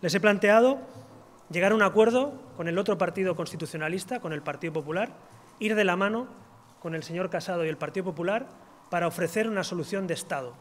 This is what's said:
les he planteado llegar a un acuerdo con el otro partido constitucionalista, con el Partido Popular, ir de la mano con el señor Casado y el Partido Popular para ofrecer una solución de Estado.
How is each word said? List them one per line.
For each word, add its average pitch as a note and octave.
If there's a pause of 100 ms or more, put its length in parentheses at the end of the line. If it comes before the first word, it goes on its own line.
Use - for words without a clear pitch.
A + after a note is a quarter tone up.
les E3+
he G3
planteado G#3+ (720)
llegar F3
a A3
un A3
acuerdo A3+ (220)
con E3
el E3+
otro G3+
partido F3+
constitucionalista, E3
con D#3+
el D3
Partido D3+
Popular, D#3+ (480)
ir G#3+
de G#3
la F3
mano G#3+ (520)
con E3
el D#3+
señor F3
Casado F3
y D#3
el D3+
Partido E3
Popular F#3 (420)
para F3
ofrecer F3+
una G3+
solución F#3
de E3+
Estado. C3